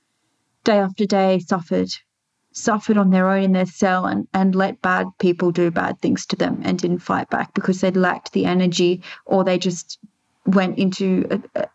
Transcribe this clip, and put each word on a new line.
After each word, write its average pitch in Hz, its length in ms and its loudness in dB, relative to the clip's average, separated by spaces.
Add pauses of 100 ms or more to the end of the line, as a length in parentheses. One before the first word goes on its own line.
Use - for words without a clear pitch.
(640)
day 214 140 4
after 196 280 0
day 190 320 4
suffered, 185 520 -2 (640)
suffered 214 460 0
on 190 120 4
their 185 200 4
own 196 140 2
in 190 80 4
their 185 140 2
cell, 185 400 0
and, 196 280 -4
and 190 220 2
let 190 260 -2
bad 185 240 0 (140)
people 175 320 2
do 175 180 0
bad 180 300 -4
things - 260 -2
to - 100 -6
them 180 280 -2
and 185 160 0
didn't 175 180 0
fight - 320 -4
back - 240 -4
because 185 260 -2
they 185 120 0
lacked 180 400 -2
the 190 140 0
energy, 180 540 0 (260)
or 190 180 2
they 185 140 0
just 180 400 -6 (460)
went 190 340 2
into 190 640 0 (140)
a, - 200 -4